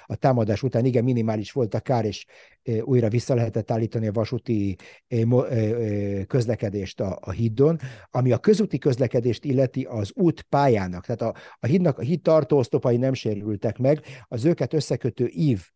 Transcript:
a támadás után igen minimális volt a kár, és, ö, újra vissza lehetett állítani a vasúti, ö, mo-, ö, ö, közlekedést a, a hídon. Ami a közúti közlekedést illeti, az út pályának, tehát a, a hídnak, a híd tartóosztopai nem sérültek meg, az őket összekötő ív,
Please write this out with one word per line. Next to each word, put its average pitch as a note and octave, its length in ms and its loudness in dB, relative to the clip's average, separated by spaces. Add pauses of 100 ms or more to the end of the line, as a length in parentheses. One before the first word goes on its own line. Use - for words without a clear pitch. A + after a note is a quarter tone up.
a A2 100 -8
támadás A2+ 480 2
után B2 220 0
igen A#2+ 180 2
minimális A2+ 480 0
volt A#2+ 220 -2
a A2+ 60 -2
kár, A#2 260 0
és, G2+ 200 -6 (380)
ö, A2+ 160 -4
újra A#2 300 2
vissza A#2+ 260 0
lehetett A#2 360 -2
állítani A2+ 360 -2
a G#2 40 -2
vasúti, G#2 640 -2 (320)
ö, A#2 180 0
mo-, B2 240 4
ö, B2+ 60 -4
ö, G#2 680 -2
közlekedést G#2 760 -4
a, G2 220 -4
a - 100 -10
hídon. A#2+ 480 2 (300)
Ami B2+ 220 0
a A#2 60 2
közúti G3+ 400 2
közlekedést B2 680 0
illeti, C3 380 0
az G#2+ 320 -6
út E3+ 260 0
pályának, G#2 640 0
tehát A#2 160 -6
a, A2+ 180 -4 (200)
a - 60 -6
hídnak, E3 320 2
a - 40 -8
híd C#3+ 200 -2
tartóosztopai C#3+ 760 2
nem C3 160 0
sérültek G#2+ 640 -4
meg, C#3 240 2 (260)
az A#2+ 180 -4
őket D#3+ 280 0
összekötő C3 600 -2
ív, C#3+ 280 0 (140)